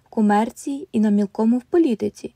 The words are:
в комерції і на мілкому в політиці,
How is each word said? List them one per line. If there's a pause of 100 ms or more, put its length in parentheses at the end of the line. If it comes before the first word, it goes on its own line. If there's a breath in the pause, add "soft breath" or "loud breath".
в
комерції
і
на
мілкому
в
політиці,